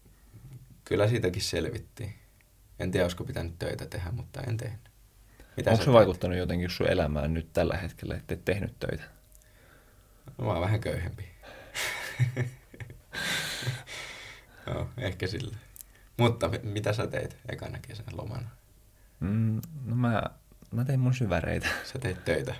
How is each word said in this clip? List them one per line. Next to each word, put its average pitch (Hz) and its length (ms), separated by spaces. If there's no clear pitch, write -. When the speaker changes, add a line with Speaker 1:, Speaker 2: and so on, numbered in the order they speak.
Speaker 1:
kyllä 101 240
siitäkin 98 340
selvittiin. - 720
En 90 120
tiedä, 90 140
olisiko 87 200
pitänyt 85 340
töitä - 280
tehdä, 87 240
mutta - 300
en 113 160
tehnyt. - 340
Mitä - 140
Speaker 2:
Onko 110 60
Speaker 1:
sä 101 80
Speaker 2:
se 139 60
Speaker 1:
teit? 123 40
Speaker 2:
vaikuttanut 92 440
jotenkin 87 320
sun - 180
elämään 78 460
nyt 80 180
tällä 85 240
hetkellä, - 400
että - 180
et 92 100
tehnyt 98 340
töitä? - 260
Speaker 1:
No, 120 60
mä 107 80
oon 82 80
vähän 101 200
köyhempi. 85 480
<laughs> 127 120
Joo, 85 220
ehkä 92 280
sillä. - 300
Mutta 117 320
mi-, 117 140
mitä 107 300
sä 104 140
teit - 300
ekana - 300
kesän - 340
lomana? - 360
Speaker 2:
Mm, 110 400
no 113 120
mä, 120 260
mä 120 140
tein 135 160
mun 123 140
syväreitä. 85 540
Speaker 1:
Sä - 140
teit - 260
töitä? 69 360